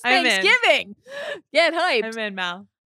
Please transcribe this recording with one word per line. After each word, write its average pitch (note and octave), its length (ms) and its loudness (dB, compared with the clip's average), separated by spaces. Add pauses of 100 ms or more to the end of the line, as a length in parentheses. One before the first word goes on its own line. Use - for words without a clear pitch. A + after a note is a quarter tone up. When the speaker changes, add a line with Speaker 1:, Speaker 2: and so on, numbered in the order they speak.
Speaker 1:
I'm B3+ 200 2
in. G3+ 180 2
Speaker 2:
Thanksgiving. F4 520 2 (580)
Get D#4+ 200 2
hyped. D#4+ 320 0
Speaker 1:
I'm A3+ 140 -10
in, G#3 160 -6
Mal. F#3 320 -8 (180)